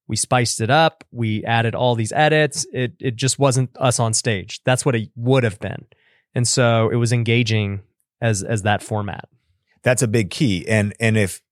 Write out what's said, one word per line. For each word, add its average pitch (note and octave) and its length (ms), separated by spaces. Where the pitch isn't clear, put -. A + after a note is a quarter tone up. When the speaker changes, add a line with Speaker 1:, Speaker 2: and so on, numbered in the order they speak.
Speaker 1:
we A2 100
spiced B2 440
it A2 100
up. D#3 420
We A2 320
added A#2 320
all B2 180
these A2+ 160
edits. D3+ 640
It, B2+ 260
it C3 160
just B2 240
wasn't C3 400
us B2+ 220
on A2+ 120
stage. - 520
That's B2+ 200
what C3 120
it A2 180
would B2 300
have A2 160
been. - 240
And A#2+ 140
so A#2 420
it A#2+ 60
was A#2 160
engaging A2 680
as, A2 220
as G#2+ 200
that G#2 200
format. G#2 460
Speaker 2:
That's B2 180
a A#2+ 60
big G#2+ 220
key. G2+ 360
And, G#2 320
and A2 180
if G2+ 240